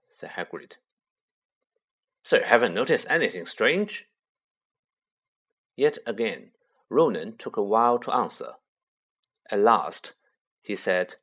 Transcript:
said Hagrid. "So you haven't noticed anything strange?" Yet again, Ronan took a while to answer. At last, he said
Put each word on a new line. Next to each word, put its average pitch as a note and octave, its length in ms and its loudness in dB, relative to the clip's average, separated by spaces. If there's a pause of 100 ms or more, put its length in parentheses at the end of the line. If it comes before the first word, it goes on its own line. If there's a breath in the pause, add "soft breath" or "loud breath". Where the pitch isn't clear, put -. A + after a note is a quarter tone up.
(140)
said - 160 -16
Hagrid. - 480 -12 (1500)
"So - 140 4
you - 40 4
haven't A2+ 320 4
noticed C3 340 0
anything G2+ 380 -2
strange?" E3+ 640 -2 (1700)
Yet D3 280 2
again, G#2+ 480 -4 (360)
Ronan A2 500 0
took - 180 -8
a G#2+ 60 0
while A#2 380 2
to B2 100 -8
answer. F#2+ 460 -4 (920)
At G#2 120 0
last, G2 540 0 (460)
he - 140 -8
said F#2 480 -2